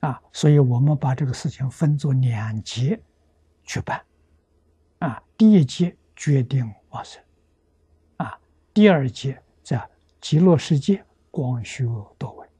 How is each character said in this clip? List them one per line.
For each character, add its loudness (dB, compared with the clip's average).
啊， -6
所 2
以 6
我 2
们 2
把 -2
这 -4
个 -4
事 -8
情 -8
分 -2
作 -4
两 -2
节 -6
去 -10
办。 -10
啊， -8
第 6
一 8
节 -4
决 0
定 -4
往 -14
生。 -20
啊， -10
第 6
二 2
节 -10
在 -6
极 0
乐 6
世 0
界 -2
光 -6
修 -8
多 -12
闻。 -20